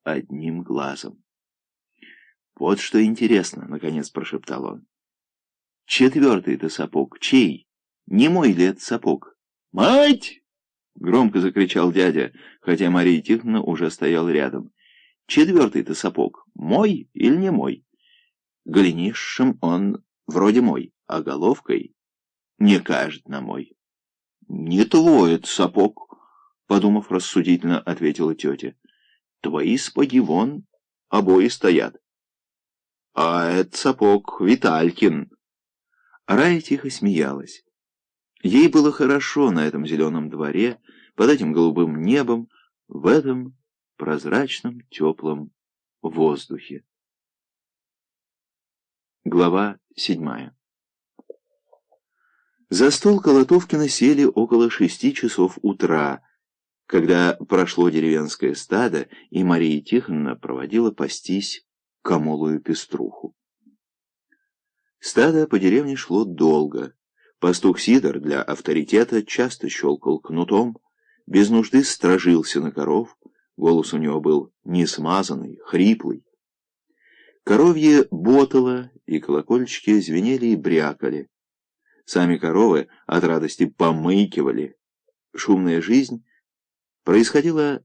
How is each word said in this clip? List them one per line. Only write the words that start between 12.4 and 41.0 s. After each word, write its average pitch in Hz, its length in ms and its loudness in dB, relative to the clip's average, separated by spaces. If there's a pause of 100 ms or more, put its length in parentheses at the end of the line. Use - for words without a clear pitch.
хотя 87 300 0
Мария 87 300 2
Тихоновна 110 420 -2
уже 82 280 -4
стояла 82 400 -2
рядом. 73 420 -4 (540)
«Четвертый-то 147 680 2
сапог - 600 -4
мой 160 580 -2
или - 240 2
не 190 140 -2
мой? - 360 -4 (800)
Голенищем 98 960 -2
он 95 420 -2 (240)
вроде 104 360 2
мой, 73 320 -2 (120)
а 78 160 -8
головкой 76 720 -4 (640)
не 101 220 4
кажет 76 480 -6
на 69 120 -10
мой». 62 340 -12 (720)
«Не 87 380 -2
твой 151 480 6
это 82 120 -4
сапог», — - 720 -2 (480)
подумав 101 460 0
рассудительно, 87 640 0
ответила 80 560 -4
тетя. 69 400 -8 (680)
«Твои 80 340 -2
сапоги 135 440 0
вон 110 440 -2 (460)
обои 98 380 4
стоят. 80 520 0 (1120)
А 85 380 0
это 90 260 -2
сапог 104 640 0
Виталькин». 87 920 0 (960)
Рая 156 360 2
тихо 139 260 -4
смеялась. 73 800 -4 (760)
Ей 139 260 4
было 151 220 4
хорошо 143 600 0
на 80 160 0
этом 76 200 -6
зеленом 78 440 -4
дворе, 78 500 -4 (340)